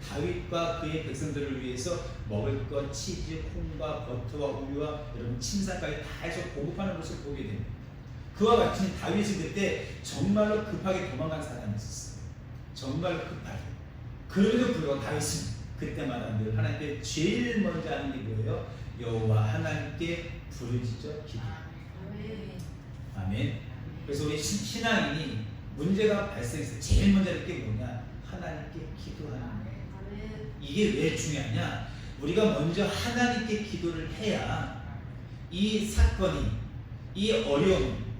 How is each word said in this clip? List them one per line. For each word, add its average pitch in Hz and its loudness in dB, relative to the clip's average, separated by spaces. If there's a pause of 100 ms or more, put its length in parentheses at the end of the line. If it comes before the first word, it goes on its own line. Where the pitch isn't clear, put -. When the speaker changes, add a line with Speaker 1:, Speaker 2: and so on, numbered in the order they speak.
Speaker 1:
다윗과 170 0
그의 156 -2
백성들을 139 -2
위해서 123 -2 (280)
먹을 107 0
것, 139 0
치즈, 156 -4 (100)
콩과 151 -4
버터와 135 -2
우유와, 143 -4
여러분, 113 -2
침상까지 170 0
다 - -8 (160)
해서 - -2 (140)
공급하는 170 -2
모습을 - -6
보게 139 -4
됩니다. 104 -4 (720)
그와 226 8
같이 - 4
다윗이 196 2
그때 170 0 (140)
정말로 214 4
급하게 185 0
도망간 156 -2
사람이 123 -4
있었어요. - -8 (520)
정말로 160 0
급하게. - -6 (680)
그럼에도 226 6
불구하고 147 2
다윗은 - 0 (260)
그때마다 117 -2
늘 107 2
하나님께 - 0
제일 208 2
먼저 165 0
하는 143 -2
게 127 -4 (120)
뭐예요? 110 0 (320)
여호와 110 4
하나님께 165 -2 (200)
부르짖어 113 -4
기도. - -8 (680)
Speaker 2:
아멘. 202 -8 (640)
Speaker 1:
아멘. 98 0 (460)
그래서 147 0
우리 151 0
신-, 202 0
신앙인이 147 0 (300)
문제가 196 4
발생해서 - -4
제일 - 8
먼저 185 8
할 151 -2
게 160 -2
뭐냐? - -4 (220)
하나님께 160 -8 (240)
기도하는 - -6
거예요. 214 -6 (140)
Speaker 2:
아멘. 214 -8 (100)
Speaker 1:
이게 170 2 (100)
왜 156 4
중요하냐? 123 -2 (340)
우리가 180 6 (140)
먼저 175 4
하나님께 240 2
기도를 160 -2
해야 160 0 (680)
이 214 4
사건이, 185 6 (640)
이 208 4
어려움 143 4 (140)